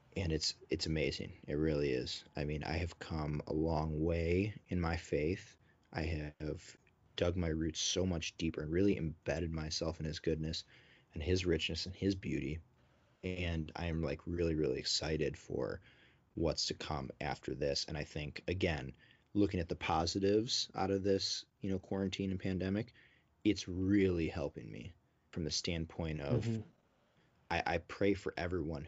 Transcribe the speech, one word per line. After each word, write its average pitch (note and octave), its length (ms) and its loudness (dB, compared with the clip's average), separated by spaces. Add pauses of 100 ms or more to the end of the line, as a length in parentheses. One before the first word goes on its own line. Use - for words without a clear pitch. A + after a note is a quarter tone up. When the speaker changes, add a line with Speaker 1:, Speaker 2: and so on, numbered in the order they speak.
(160)
Speaker 1:
And F2+ 160 2
it's, - 220 0 (160)
it's - 160 0
amazing. D2 460 0 (140)
It D2+ 80 -2
really D2 360 4
is. B1 340 -2 (120)
I D2+ 80 0
mean, D2 200 -2
I - 80 -2
have E2+ 260 -2
come D2+ 480 -2
a - 60 -4
long D#2 500 2
way E2+ 520 2 (140)
in F2+ 120 0
my D#2+ 160 0
faith. D#2+ 600 -2 (360)
I E2 100 -2 (380)
have - 360 -8 (400)
dug F2 200 2
my F2 120 2
roots D#2+ 320 0
so - 240 2
much E2+ 320 0
deeper D#2+ 260 0
and D#2 100 -4
really G2 240 6
embedded D#2+ 560 -2
myself D#2+ 480 -2
in D#2+ 60 -2
his D#2 120 -4
goodness D#2 460 -2 (500)
and D#2+ 80 -4
his F2+ 240 2
richness E2 400 2
and F#2+ 80 -8
his G2 200 2
beauty. C#2+ 440 -4 (640)
And E2+ 520 -2
I F2 100 -4
am, E2 160 0
like, C#2+ 240 -2
really, F2 280 2
really C#2+ 240 2
excited - 580 0
for - 440 -4 (540)
what's D#2+ 320 0
to - 80 -2
come C#2 360 -4 (100)
after C#2 340 -4
this. C#2 340 0
And D#2 80 -4
I D2 80 -2
think, D2 440 -8
again, D#2 440 0 (420)
looking G2 260 4
at E2 80 -2
the E2 80 -4
positives G2 960 2
out F#2+ 160 0
of G2 120 2
this, G2 420 2 (160)
you G2 100 -2
know, F#2+ 80 0
quarantine G2 520 0
and F#2 100 -2
pandemic, F#2+ 520 0 (520)
it's G#2 240 2
really F#2+ 600 4
helping - 420 -4
me A1+ 240 -12 (360)
from F2 140 -4
the D2 60 -2
standpoint E2 720 -2
of G#2 240 2
Speaker 2:
Mm-hmm. A2+ 160 -2 (880)
Speaker 1:
I, E2+ 160 2
I E2+ 120 2
pray G2+ 340 0
for - 240 -4
everyone E2 520 -2